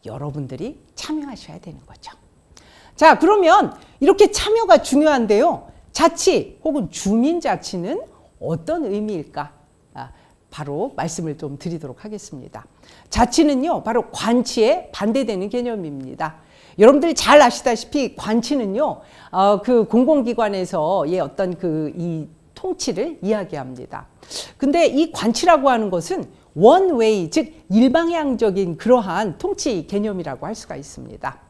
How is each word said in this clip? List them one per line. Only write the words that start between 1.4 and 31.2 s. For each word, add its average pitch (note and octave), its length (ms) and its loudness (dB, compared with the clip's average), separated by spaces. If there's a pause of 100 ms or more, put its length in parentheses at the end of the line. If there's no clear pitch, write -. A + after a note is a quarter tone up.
되는 D3 260 -18
거죠. - 260 -20 (840)
자, D4+ 220 6
그러면 F4+ 560 4 (260)
이렇게 G4 300 6
참여가 G#4 520 2
중요한데요. C4 840 2 (240)
자치 D#4+ 720 0
혹은 C#4+ 260 -2
주민자치는 A#3 1120 -2 (380)
어떤 C#4 440 -6
의미일까? G3 680 -8 (420)
아, B2+ 160 -16 (400)
바로 D3+ 460 -8
말씀을 D#3+ 420 -6
좀 C#3 200 -12
드리도록 D#3 460 -12
하겠습니다. D#3+ 600 -16 (420)
자치는요, C4+ 760 0
바로 A3+ 280 -2
관치에 B3 840 0
반대되는 G#3 560 -2
개념입니다. D#3+ 880 -8 (420)
여러분들 C#4 360 6
잘 - 260 6
아시다시피 A#3+ 760 0
관치는요, A3+ 840 -2 (300)
어, G3 320 2
그 A#3 260 4
공공기관에서의 G3 1300 0
어떤 F3 360 -4
그 D#3 400 -4
이 E3 320 -6 (340)
통치를 C#4 600 -6
이야기합니다. D#3 840 -8 (500)
근데 D4 300 2
이 D4 240 2
관치라고 C#4+ 580 2
하는 A3 220 0
것은 F3+ 400 -6 (240)
원웨이, A3+ 760 4
즉 - 220 -2 (180)
일방향적인 A#3+ 1080 0
그러한 G3+ 640 0
통치 C#4 500 -4
개념이라고 F#3 580 -6
할 A3 80 -8
수가 - 220 -14
있습니다. - 720 -14